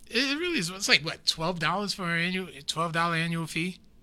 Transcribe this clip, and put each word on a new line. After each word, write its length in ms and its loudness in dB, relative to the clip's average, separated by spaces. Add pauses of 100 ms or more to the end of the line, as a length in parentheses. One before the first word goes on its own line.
(100)
It, 220 2
it 60 0
really 200 0
is. 120 0
It's 180 -4
like, 160 6
what, 220 -8
twelve 340 0
dollars 340 0
for 100 -6
an 220 0
annual, 220 -2 (180)
twelve 260 -2
dollar 240 2
annual 300 0
fee? 320 -2 (240)